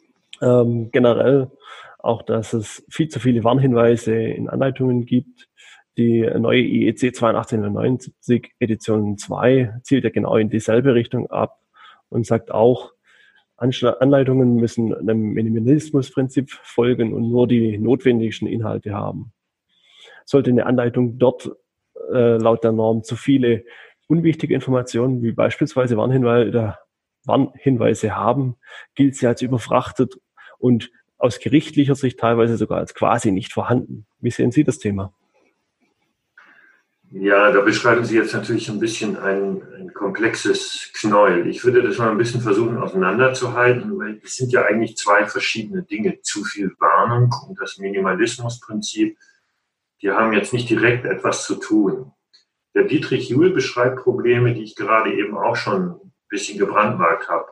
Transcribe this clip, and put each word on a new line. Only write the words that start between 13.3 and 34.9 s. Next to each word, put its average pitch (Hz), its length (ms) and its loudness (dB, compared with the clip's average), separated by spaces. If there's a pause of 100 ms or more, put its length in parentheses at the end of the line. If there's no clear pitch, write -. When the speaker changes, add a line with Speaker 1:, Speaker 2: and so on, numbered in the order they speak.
Speaker 1:
Anschla-, 123 420 0
Anleitungen 131 560 4
müssen 113 400 0
einem 107 380 -2
Minimalismusprinzip 131 1160 0 (140)
folgen 117 500 0
und 117 160 -2
nur 120 180 2
die 113 300 2
notwendigsten 113 720 0
Inhalte 107 460 -6
haben. 101 400 -8 (880)
Sollte 135 280 2
eine 120 140 4
Anleitung 123 520 0
dort, 127 340 0 (640)
äh, 117 240 4
laut 113 260 2
der 113 80 2
Norm 110 320 0
zu 117 140 -8
viele 123 480 2 (420)
unwichtige 160 460 0
Informationen, 127 680 -2
wie 113 120 -2
beispielsweise 120 640 0
Warnhinweise, 117 800 0 (480)
Warnhinweise 113 880 0
haben, 123 400 -2 (400)
gilt 135 200 2
sie 127 120 0
als 120 140 0
überfrachtet 123 800 -2 (380)
und 120 320 2 (260)
aus - 220 -2
gerichtlicher 139 560 2
Sicht - 240 -4
teilweise 117 360 2
sogar 107 220 -2
als 87 160 -6
quasi - 380 0
nicht 98 200 -4
vorhanden. 107 540 -4 (160)
Wie 123 100 -2
sehen 123 200 0
Sie 147 120 4
das - 160 -2
Thema? 98 340 -6 (2000)